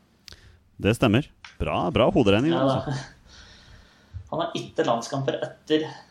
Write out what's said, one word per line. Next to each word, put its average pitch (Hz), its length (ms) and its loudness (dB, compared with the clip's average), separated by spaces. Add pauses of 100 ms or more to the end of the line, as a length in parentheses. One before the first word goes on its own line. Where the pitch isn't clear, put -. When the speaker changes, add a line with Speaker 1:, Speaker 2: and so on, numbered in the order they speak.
(800)
Speaker 1:
Det 104 160 2
stemmer. 98 320 4 (280)
Bra, 101 340 -2
bra 123 180 4
hoderegning, 123 460 4
Speaker 2:
Ja, 135 100 0
da. 135 140 0
Speaker 1:
altså. 135 160 -6 (1400)
Speaker 2:
Han 147 100 -4
har 170 160 -6
ikke - 320 -4
landskamper 135 480 -4
etter - 480 -2 (260)